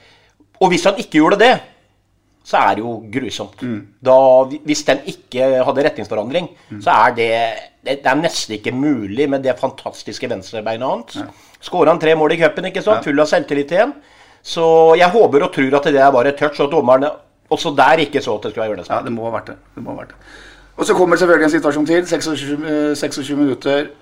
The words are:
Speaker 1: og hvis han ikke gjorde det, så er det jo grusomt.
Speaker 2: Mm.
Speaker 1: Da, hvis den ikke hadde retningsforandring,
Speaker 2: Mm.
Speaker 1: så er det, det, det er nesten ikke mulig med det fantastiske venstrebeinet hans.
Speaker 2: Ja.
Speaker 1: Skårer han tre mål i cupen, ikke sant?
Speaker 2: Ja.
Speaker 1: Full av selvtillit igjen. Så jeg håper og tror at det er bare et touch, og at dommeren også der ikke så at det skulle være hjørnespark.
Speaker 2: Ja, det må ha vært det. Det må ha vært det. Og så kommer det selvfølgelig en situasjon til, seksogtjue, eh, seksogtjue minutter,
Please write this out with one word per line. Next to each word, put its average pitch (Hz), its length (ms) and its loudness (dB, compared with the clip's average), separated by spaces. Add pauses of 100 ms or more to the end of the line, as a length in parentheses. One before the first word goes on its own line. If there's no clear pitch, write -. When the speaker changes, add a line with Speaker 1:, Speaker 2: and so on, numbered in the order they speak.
(600)
Speaker 1:
og 185 100 4
hvis 175 140 0
han 196 120 2
ikke 220 220 -2
gjorde 175 200 4
det, 220 220 4 (840)
så - 140 -2 (120)
er 98 40 0
det 107 100 -8
jo 113 260 -10
grusomt. 104 520 -8
Speaker 2:
Mm. 113 240 -8 (160)
Speaker 1:
Da, 131 420 6 (220)
hvis 147 180 -2
den - 220 0
ikke 127 580 -2
hadde 131 200 -2
retningsforandring, 131 640 -4 (220)
Speaker 2:
Mm. 104 120 -16
Speaker 1:
så - 80 0 (180)
er 120 60 -2
det, 113 440 -2 (260)
det, - 180 -6
det - 40 -2
er 131 100 2
nesten 151 440 -6
ikke 113 140 -6
mulig 131 540 -2
med 135 140 -4
det 127 160 -2
fantastiske - 720 -10
venstrebeinet 110 580 -8
hans. 208 300 -8
Speaker 2:
Ja. 294 60 -12 (400)
Speaker 1:
Skårer 170 260 0
han 160 100 4
tre 156 160 2
mål 156 180 0
i 170 40 -2
cupen, 160 300 0
ikke 185 160 -6
sant? - 220 0
Speaker 2:
Ja. 160 80 -4
Speaker 1:
Full 143 80 2
av 151 60 4
selvtillit 147 440 -2
igjen. 220 220 0 (500)
Så 165 560 4
jeg 180 120 6
håper 170 320 4
og 185 100 -4
tror 135 240 0
at 143 80 0
det 147 120 2
er 139 160 6
bare 131 160 2
et 139 100 -4
touch, 147 220 -4
og 147 80 0
at - 40 -4
dommeren 131 380 2 (400)
også 156 260 -4
der 139 300 4
ikke 139 160 -4
så 110 140 -4
at 101 60 -8
det 120 120 -8
skulle 113 140 -4
være 104 80 -4
hjørnespark. 90 200 -6
Speaker 2:
Ja, 117 60 -4
det 120 100 -8
må 113 180 -8
ha 110 80 -6
vært 104 80 -12
det. 110 100 -18 (200)
Det 117 80 -14
må - 100 -12
ha - 80 -14
vært - 60 -20
det. - 80 -20 (640)
Og 165 80 -4
så 208 80 2
kommer 175 220 2
det 160 40 0
selvfølgelig 170 240 4
en 156 160 2
situasjon 151 260 -2
til, 170 200 2
seksogtjue, 147 580 -6
eh, 151 300 -2
seksogtjue 143 420 -8
minutter, 143 520 -2 (140)